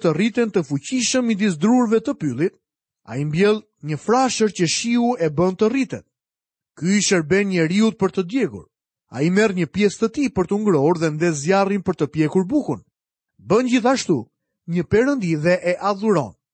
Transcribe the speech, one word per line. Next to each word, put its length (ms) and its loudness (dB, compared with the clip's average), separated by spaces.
të 100 2
rriten 380 0
të 160 0
fuqishëm 580 -2
midis 300 0
drurve 480 2
të 160 -4
pyllit, 340 -4
ai 160 -6
mbjell 400 0
një 160 -6
frashër 540 0
që 160 -2
shiu 480 0
e 160 -2
bën 240 0
të 160 0
rritet. 340 -4
Ky 240 0
i 20 2
shërben 460 0
njeriut 500 0
për 140 0
të 160 -4
djegur. 400 -4
Ai 160 0
merr 240 2
një 160 -2
pjesë 320 0
të 80 2
tij 240 -2
për 160 0
të 80 0
ngrohur 400 2
dhe 160 0
ndes 300 -2
zjarrin 420 2
për 100 -2
të 180 -2
pjekur 360 0
bukun. 320 -2
Bën 320 0
gjithashtu 560 0
një 240 -4
perëndi 480 2
dhe 160 2
e 240 0
adhuron. 560 0